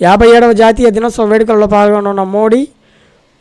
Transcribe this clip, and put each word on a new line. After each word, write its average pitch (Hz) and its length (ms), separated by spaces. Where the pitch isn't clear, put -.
యాభై 214 340
ఏడవ 240 160
జాతీయ 226 380
దినోత్సవ 226 340
వేడుకలలో 214 420
పాల్గొననున్న 202 560
మోడీ. 214 460